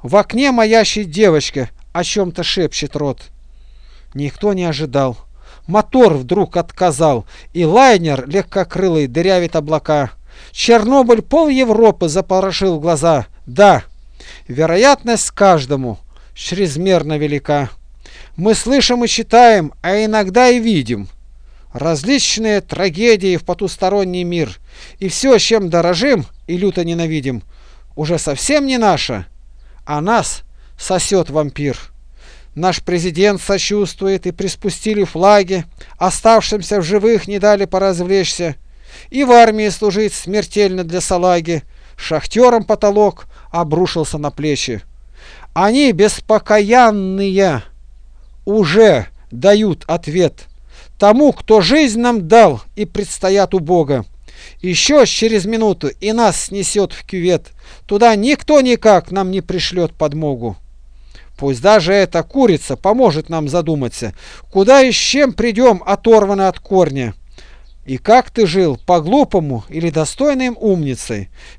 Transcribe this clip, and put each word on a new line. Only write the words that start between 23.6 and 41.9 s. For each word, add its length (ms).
мир. 340
И 120
все, 280
чем 320
дорожим 560
и 100
люто 260
ненавидим, 600
уже 220
совсем 480
не 140
наше, 460
а 160
нас 400
сосет 500
вампир. 480
Наш 240
президент 580
сочувствует, 840
и 60
приспустили 720
флаги, 600
оставшимся 840
в 20
живых 440
не 100
дали 280
поразвлечься. 880
И 120
в 80
армии 380
служить 420
смертельно 720
для 160
салаги. 600